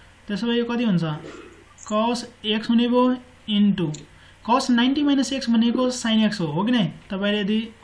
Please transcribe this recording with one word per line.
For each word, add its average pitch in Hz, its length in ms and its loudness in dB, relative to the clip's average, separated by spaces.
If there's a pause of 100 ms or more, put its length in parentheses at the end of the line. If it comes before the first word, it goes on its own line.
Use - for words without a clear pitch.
(280)
त्यसो 208 200 -4
भए 233 100 0
यो 233 80 0
कति 240 180 -2
हुन्छ? 180 200 2 (880)
cos 226 240 0 (420)
x - 100 -6
हुने 233 180 4
भयो 247 300 2 (320)
into 190 480 2 (520)
cos 254 200 2
नाइन्टी 254 340 2
माइनस 277 300 2
x 262 160 -4
भनेको 233 400 2
sin 220 420 0
x 214 100 -6
हो, 165 40 0
हो 156 180 -2
कि 226 80 0
नै? 240 120 2
तपाईँले 202 580 -4
यदि 220 280 -2 (140)